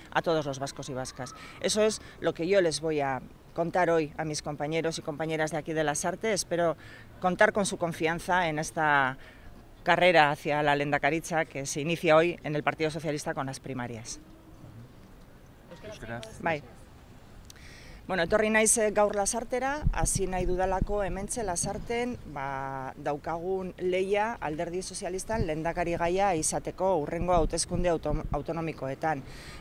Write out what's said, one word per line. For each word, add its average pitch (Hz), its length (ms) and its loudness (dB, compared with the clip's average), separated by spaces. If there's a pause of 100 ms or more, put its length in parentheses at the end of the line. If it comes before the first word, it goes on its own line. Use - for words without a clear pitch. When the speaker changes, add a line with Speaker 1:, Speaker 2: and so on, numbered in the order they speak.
Speaker 1:
a 156 120 0
todos 156 240 2
los 135 120 -4
vascos 135 300 -8
y 139 60 -8
vascas. 127 420 -8 (240)
Eso 190 220 2
es 214 200 2 (200)
lo 160 120 2
que 165 140 -4
yo 196 140 6
les 151 180 2
voy 156 220 0
a 135 200 0 (320)
contar 170 360 2
hoy 160 260 2
a 165 80 -4
mis 151 180 -4
compañeros 156 580 -2
y - 20 -12
compañeras 156 500 -2
de 160 60 -2
aquí 156 160 -4
de 156 100 2
Lasarte. 175 480 0
Espero 170 460 0 (420)
contar 185 320 4
con 202 140 2
su 185 120 -4
confianza 170 680 0
en 156 100 -2
esta 147 600 2 (680)
carrera 170 480 8
hacia 147 320 0
la 147 140 6
lehendakaritza 147 680 0
que 139 220 -6
se 147 160 -4
inicia 160 340 4
hoy 165 300 6
en 151 100 -2
el 151 80 -2
Partido 156 260 0
Socialista 151 440 -4
con 143 140 -4
las 135 120 -8
primarias. 120 640 -10 (1500)
Speaker 2:
Muchas 214 300 -14
gracias. - 420 -10
Speaker 1:
Bai. 165 200 -2 (1500)
Bueno, 180 160 0
etorri 214 280 4
naiz, 220 260 6
eh, 214 140 4
gaur 208 240 4
Lasartera, 247 680 -2 (100)
hasi 202 360 0
nahi 180 180 -2
dudalako 185 580 0
hementxe 196 400 -4
Lasarten, 208 760 -4 (120)
ba, 135 640 -6
daukagun 165 840 -4
lehia 196 600 0
Alderdi 170 440 -4
Sozialistan 190 640 -4
lehendakari 165 500 -2
gaia 180 380 2
izateko 165 640 0
hurrengo 170 320 0
hauteskunde 175 560 2
auto-, 156 420 0
autonomikoetan. 147 920 -2 (380)